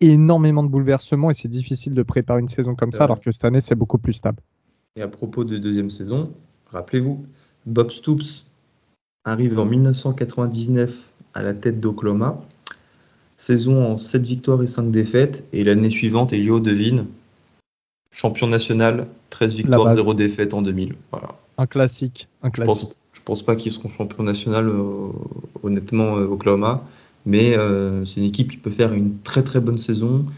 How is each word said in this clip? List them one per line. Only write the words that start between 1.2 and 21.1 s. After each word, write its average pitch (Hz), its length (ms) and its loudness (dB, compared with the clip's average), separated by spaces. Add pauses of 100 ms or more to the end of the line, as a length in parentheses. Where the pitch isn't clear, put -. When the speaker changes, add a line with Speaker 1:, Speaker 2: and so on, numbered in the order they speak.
Speaker 1:
et 147 40 2
c'est - 120 -6
difficile 127 480 -6
de 123 80 2
préparer 120 380 0
une 120 80 -4
saison 123 260 -4
comme 117 160 -2
Speaker 2:
C'est 113 80 -8
Speaker 1:
ça, 151 60 4
Speaker 2:
vrai. 127 80 2
Speaker 1:
alors 110 80 -2
que 123 100 -2
cette - 140 -4
année, 123 160 4
c'est 120 160 0
beaucoup 113 220 0
plus 120 160 -2
stable. 107 260 -4 (560)
Speaker 2:
Et 110 60 -8
à 98 60 -6
propos 117 360 -6
de 110 120 -4
deuxième 101 340 -2
saison, 120 420 -6 (400)
rappelez-vous, 131 520 -4 (400)
Bob 117 280 0
Stoops - 520 -4 (800)
arrive 113 360 0
en 104 60 0
mille 123 160 2
neuf 131 160 2
cent 135 140 -2
quatre-vingt-dix-neuf 123 1000 -2 (220)
à 101 80 -6
la 101 120 -2
tête 110 240 -2
d'Oklahoma. 107 640 -2 (1000)
Saison 123 520 2
en 110 60 -2
sept 123 280 -2
victoires 127 380 0
et - 20 0
cinq 117 240 -2
défaites. 117 640 0
Et 104 100 -2
l'année 104 280 4
suivante, 113 420 0
Elio 107 260 2
devine, 110 480 2 (1080)
champion 117 360 -2
national, 117 580 2 (240)
treize 113 220 0
Speaker 1:
La 110 60 -6
Speaker 2:
victoires, 113 260 6
Speaker 1:
base. 113 100 6
Speaker 2:
zéro 110 180 4
défaite 104 420 0
en 104 60 -2
deux 98 120 0
mille. 92 240 -4 (160)